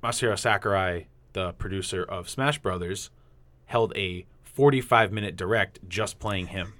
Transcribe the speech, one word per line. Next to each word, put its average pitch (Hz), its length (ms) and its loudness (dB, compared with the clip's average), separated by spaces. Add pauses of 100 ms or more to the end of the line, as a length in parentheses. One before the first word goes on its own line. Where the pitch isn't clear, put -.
Masahiro 117 340 0
Sakurai, 95 680 2 (260)
the 92 200 -2
producer 92 500 -4
of 90 260 -8
Smash 143 300 -2
Brothers, 90 500 -4 (560)
held 113 300 2
a 90 300 -4 (180)
forty-five 127 680 4
minute 104 240 -4
direct 95 520 0
just 98 320 -4
playing 98 280 -4
him. 95 320 -6